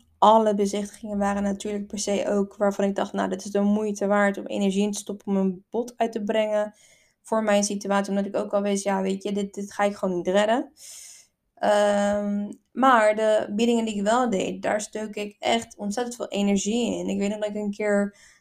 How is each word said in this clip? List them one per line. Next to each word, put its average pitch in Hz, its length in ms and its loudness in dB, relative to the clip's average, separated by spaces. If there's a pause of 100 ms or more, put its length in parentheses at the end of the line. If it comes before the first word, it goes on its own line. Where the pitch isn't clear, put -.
(180)
alle 214 360 6
bezichtigingen 202 640 -4
waren 202 240 0
natuurlijk 202 440 -4
per 202 120 -10
se 202 300 -2
ook 202 280 0
waarvan 202 280 0
ik 196 100 0
dacht: 202 180 -4
"Nou, 196 160 -2
dit 190 160 -6
is 202 60 -12
de 202 100 0
moeite 208 460 0
waard 202 320 2
om 208 80 -10
energie 196 360 0
in 208 100 0
te 208 60 -8
stoppen - 280 -10
om 196 100 0
een 190 340 -2
bod 240 260 -4
uit 226 160 -2
te 226 100 -6
brengen 214 520 0 (480)
voor 220 200 -2
mijn 202 220 4
situatie." 196 460 -2
Omdat 196 160 0
ik 202 100 -4
ook 208 160 -4
al 202 100 2
wist: 196 220 0
"Ja, 190 180 0
weet 190 200 -2
je, 208 100 -4
dit, 202 220 -4
dit 202 180 -10
ga - 120 -2
ik 202 120 0
gewoon 185 200 -2
niet 175 120 -4
redden." 214 440 2 (880)
Ehm, 208 920 2 (200)
maar 233 440 4
de 214 400 2
biedingen 233 280 2
die 220 100 -4
ik 202 80 -4
wel 233 280 2
deed, 190 320 -2
daar 208 180 0
stook 214 340 -8
ik 208 240 -8
echt 233 380 -2
ontzettend 240 400 -6
veel - 120 -8
energie 202 680 0
in. 180 120 -6
Ik 196 100 -2
weet 202 120 -2
nog 214 80 -6
dat 208 100 -4
ik 208 60 -8
een 208 160 -6
keer 202 460 0 (240)